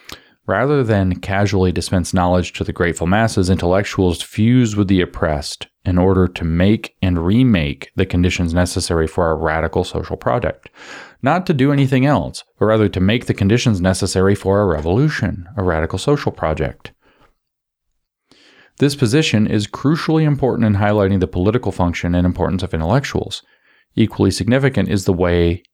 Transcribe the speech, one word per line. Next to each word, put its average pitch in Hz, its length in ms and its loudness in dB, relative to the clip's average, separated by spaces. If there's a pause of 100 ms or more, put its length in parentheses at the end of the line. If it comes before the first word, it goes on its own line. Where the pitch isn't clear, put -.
(480)
Rather 127 360 0
than 98 340 0
casually 95 540 0
dispense 90 420 -4
knowledge 90 380 0
to - 100 -6
the 95 100 -8
grateful 85 360 -2
masses, 104 420 2
intellectuals 90 720 0
fuse 117 540 0
with 101 100 2
the 95 140 2
oppressed 78 680 -4 (180)
in 90 140 0
order 92 300 4
to - 160 -8
make 90 580 0
and 87 240 0
remake 101 720 0
the 92 100 0
conditions 87 480 0
necessary 85 540 0
for 87 200 0
a 80 60 0
radical 80 480 -2
social - 340 -6
project. - 540 -4 (500)
Not 170 260 0
to 185 60 0
do 139 200 2
anything 135 340 2
else, 92 380 -2 (160)
but 104 60 2
rather 107 220 4
to 95 120 -2
make 110 260 0
the 110 80 0
conditions 107 460 2
necessary 92 560 2
for 98 240 0
a 104 60 2
revolution, 87 880 -2
a 98 80 -2
radical 82 340 -2
social 143 320 -2
project. 76 640 -4 (1900)
This 139 160 0
position 113 540 2
is 107 180 0
crucially 160 560 0
important 135 460 0
in 101 120 2
highlighting 104 380 2
the 90 80 0
political 98 460 0
function 87 420 -2
and 90 100 2
importance 87 380 -2
of 92 100 -8
intellectuals. 87 680 -2 (560)
Equally 101 320 2
significant 117 600 0
is 95 160 -2
the 98 80 2
way 87 480 0 (120)